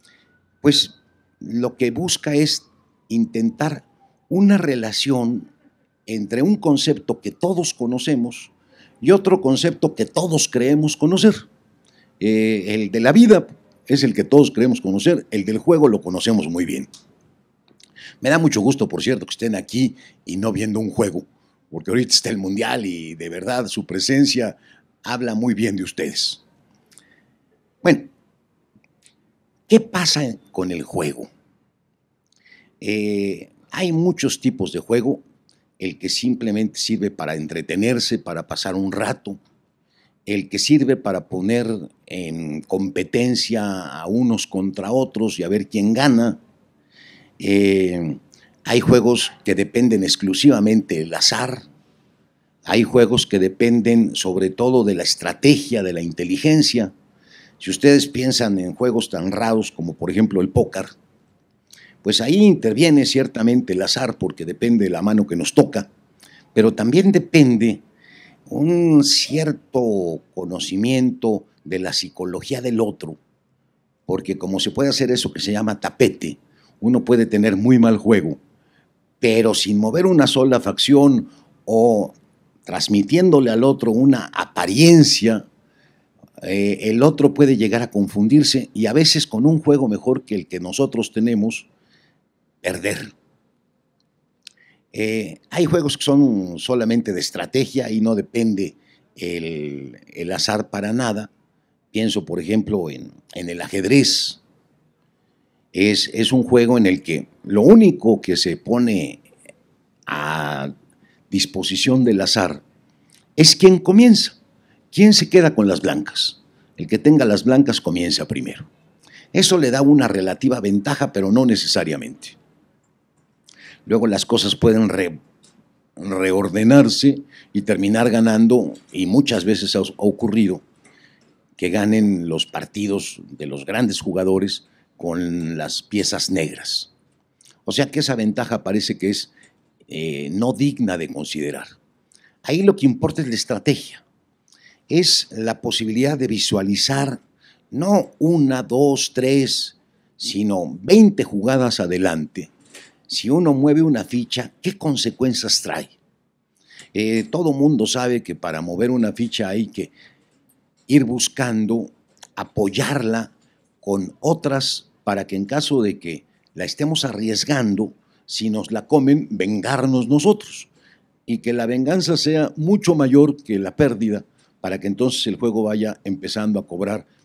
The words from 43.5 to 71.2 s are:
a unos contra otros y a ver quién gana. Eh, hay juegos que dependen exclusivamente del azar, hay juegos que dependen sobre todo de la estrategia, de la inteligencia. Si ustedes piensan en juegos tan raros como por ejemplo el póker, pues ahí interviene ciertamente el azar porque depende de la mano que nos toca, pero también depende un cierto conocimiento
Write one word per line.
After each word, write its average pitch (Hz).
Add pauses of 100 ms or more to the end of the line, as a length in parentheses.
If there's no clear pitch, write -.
a 78
unos 117
contra 95
otros 113
y 90
a 85
ver 101
quién 107
gana. 117 (1000)
Eh, 95 (460)
hay 120
juegos 120 (140)
que 98
dependen 110
exclusivamente 107
del 82
azar, 120 (1000)
hay 110
juegos 120
que 98
dependen 117
sobre 92
todo 123
de 101
la 85
estrategia, 107
de 90
la 85
inteligencia. 95 (680)
Si 95
ustedes 143
piensan 123
en 90
juegos 117
tan 90
raros 110
como 85
por 90
ejemplo 101
el 92
póker, 95 (1160)
pues 104
ahí 135
interviene 151
ciertamente 120
el 92
azar 120
porque 90
depende 110
de 92
la 85
mano 104
que 85
nos 82
toca, 139 (640)
pero 107
también 151
depende 123 (640)
un 160
cierto 120 (120)
conocimiento 101 (200)